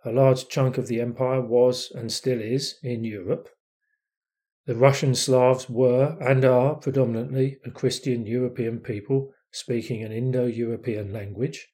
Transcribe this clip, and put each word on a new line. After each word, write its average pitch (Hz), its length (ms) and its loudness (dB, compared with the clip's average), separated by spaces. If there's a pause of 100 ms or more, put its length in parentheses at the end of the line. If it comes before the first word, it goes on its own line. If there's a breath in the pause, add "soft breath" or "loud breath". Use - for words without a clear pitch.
a 117 60 -4
large 131 360 4
chunk 131 300 0
of 123 100 -6
the 117 140 -2
empire 127 400 -2
was 123 520 2
and 113 180 -8
still 127 280 -2
is 117 440 -4
in 120 200 -4
Europe. 107 460 -6 (1160)
The 123 100 -4
Russian 135 400 4
Slavs 127 520 4
were 127 540 2
and 131 240 2
are 127 300 4
predominantly 131 920 -2
a 123 60 -12
Christian 127 560 -4
European 120 520 -4
people 135 520 -4 (200 loud breath)
speaking 113 520 -6
an 107 80 -10
Indo-European 117 1000 -4
language. 104 640 -8